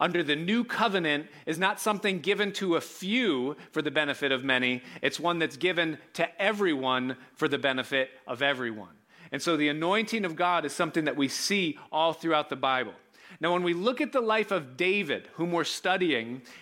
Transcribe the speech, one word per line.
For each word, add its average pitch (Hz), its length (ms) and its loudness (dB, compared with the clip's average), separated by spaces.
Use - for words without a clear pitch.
under 175 240 2
the 147 100 2
new 190 300 0
covenant 175 640 2
is 160 160 -4
not 196 200 2
something 202 380 0
given 190 360 0
to 185 200 0
a 151 60 2
few 170 760 -2
for 156 120 -2
the 147 100 -2
benefit 143 400 0
of 131 100 0
many. 127 400 2
It's - 200 0
one 170 180 0
that's 156 180 -2
given 165 420 0
to - 280 -2
everyone 131 760 0
for - 120 0
the 143 120 0
benefit 131 520 0
of 123 160 -6
everyone. 117 540 -2
And 143 100 -6
so 170 160 2
the 147 120 4
anointing 196 560 0
of 170 100 -4
God 175 300 2
is 139 80 -4
something 165 320 0
that 135 120 0
we 139 120 2
see 180 500 -2
all 160 200 2
throughout 156 360 0
the 139 80 -6
Bible. 127 380 0
Now, 170 140 0
when 180 120 2
we 175 100 2
look 233 260 0
at 294 120 -4
the 262 100 2
life 220 280 2
of 135 280 -4
David, 175 560 0
whom 170 180 -2
we're 170 120 2
studying 135 760 0